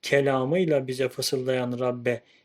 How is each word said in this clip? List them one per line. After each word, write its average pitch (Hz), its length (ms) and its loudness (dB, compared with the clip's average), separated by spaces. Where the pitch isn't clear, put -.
kelamıyla 139 840 2
bize 127 220 -2
fısıldayan 127 680 -2
Rabbe 123 440 -2